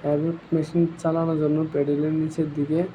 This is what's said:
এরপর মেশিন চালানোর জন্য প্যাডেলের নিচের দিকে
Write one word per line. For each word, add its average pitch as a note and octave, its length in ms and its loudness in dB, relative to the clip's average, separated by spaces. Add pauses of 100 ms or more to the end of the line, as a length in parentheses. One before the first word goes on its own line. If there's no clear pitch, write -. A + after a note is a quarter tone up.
এরপর D#3 520 0
মেশিন E3 300 2 (120)
চালানোর E3 400 0
জন্য D3+ 340 2
প্যাডেলের D3 400 0
নিচের D#3 420 -2
দিকে D3+ 280 0 (120)